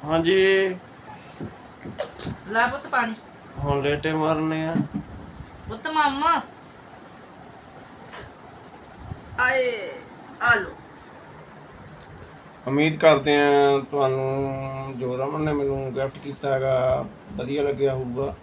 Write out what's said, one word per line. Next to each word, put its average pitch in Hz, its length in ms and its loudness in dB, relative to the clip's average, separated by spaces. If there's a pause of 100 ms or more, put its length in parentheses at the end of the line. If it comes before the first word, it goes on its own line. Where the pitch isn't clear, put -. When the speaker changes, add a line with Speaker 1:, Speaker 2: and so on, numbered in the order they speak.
Speaker 1:
ਹਾਂਜੀ। 165 300 4 (2250)
Speaker 2:
ਲੈ 226 160 2
ਪੁੱਤ - 200 -6
ਪਾਣੀ। 226 280 0 (440)
Speaker 1:
ਹੁਣ 139 240 0
ਲੇਟੇ 147 300 0
ਮਾਰਨੇ 156 540 0
ਆ। 165 80 -4 (920)
Speaker 2:
ਪੁੱਤ 220 200 -8
ਮਾਮਾ। 302 540 2 (3000)
ਆਏ, 247 500 0 (520)
ਆ 233 120 6
ਲਓ। 196 160 -2 (2000)
Speaker 1:
ਉਮੀਦ 151 320 2
ਕਰਦੇ 147 380 6
ਹਾਂ 143 440 6
ਤੁਹਾਨੂੰ 135 1160 -2
ਜੋ 127 180 -4
ਰਮਨ 143 240 -2
ਨੇ 156 120 2
ਮੈਨੂੰ 139 420 -2
ਗਿਫਟ 135 240 -4
ਕੀਤਾ 139 360 -4
ਹੈਗਾ 131 500 2 (280)
ਵਧੀਆ 139 300 -4
ਲੱਗਿਆ 139 320 2
ਹੋਊਗਾ। 131 480 -4